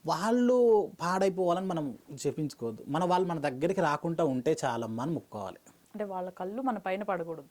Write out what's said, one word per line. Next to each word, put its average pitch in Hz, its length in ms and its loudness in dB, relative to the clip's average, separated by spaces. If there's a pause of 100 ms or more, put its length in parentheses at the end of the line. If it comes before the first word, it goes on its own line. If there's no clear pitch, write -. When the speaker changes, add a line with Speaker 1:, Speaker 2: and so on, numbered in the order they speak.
Speaker 1:
వాళ్ళు 226 840 4 (100)
పాడైపోవాలని 185 680 2
మనం 151 320 -4 (140)
జపించుకోవద్దు, 131 760 -4
మన 160 160 0
వాళ్ళు 180 240 2
మన 165 100 -4
దగ్గరికి 147 420 0
రాకుండా 165 440 0
ఉంటే 135 400 0
చాలమ్మా 117 380 -4
అని 165 100 -2
మొక్కుకోవాలి. 98 540 -8
Speaker 2:
అంటే - 380 -12
వాళ్ళ 185 260 -6
కళ్ళు 202 320 -8
మన 240 160 0
పైన 190 240 -4
పడకూడదు. 165 480 -4